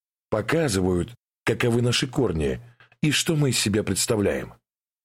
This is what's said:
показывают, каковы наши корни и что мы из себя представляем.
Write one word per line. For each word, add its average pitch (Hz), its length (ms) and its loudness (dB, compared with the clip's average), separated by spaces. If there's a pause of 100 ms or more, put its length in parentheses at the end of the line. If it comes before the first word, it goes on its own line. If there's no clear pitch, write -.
(300)
показывают, 98 840 0 (300)
каковы 120 360 2
наши 120 240 0
корни 82 540 -2 (420)
и 151 100 2
что 156 260 0
мы 143 140 2
из 117 60 0
себя 104 240 0
представляем. 92 720 -2 (500)